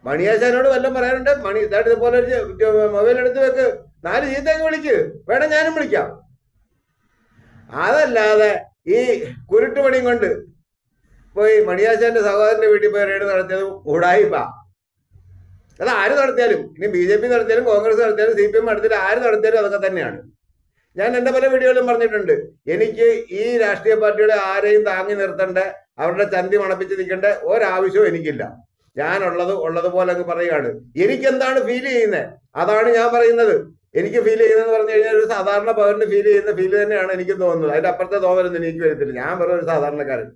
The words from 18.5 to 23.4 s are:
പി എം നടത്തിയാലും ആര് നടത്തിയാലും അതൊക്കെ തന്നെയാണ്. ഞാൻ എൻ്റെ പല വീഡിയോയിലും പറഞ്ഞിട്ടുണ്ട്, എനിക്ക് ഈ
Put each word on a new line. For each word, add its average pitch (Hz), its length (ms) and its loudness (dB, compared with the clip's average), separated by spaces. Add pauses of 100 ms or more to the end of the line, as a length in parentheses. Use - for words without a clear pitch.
പി 220 80 4
എം 233 100 -2
നടത്തിയാലും 208 360 0
ആര് 226 200 0
നടത്തിയാലും 220 340 2
അതൊക്കെ 202 260 -2
തന്നെയാണ്. 143 320 -6 (800)
ഞാൻ 214 200 -2
എൻ്റെ 247 180 0
പല 262 160 2
വീഡിയോയിലും 254 380 4
പറഞ്ഞിട്ടുണ്ട്, 214 440 0 (400)
എനിക്ക് 220 320 0 (320)
ഈ 220 60 -4 (180)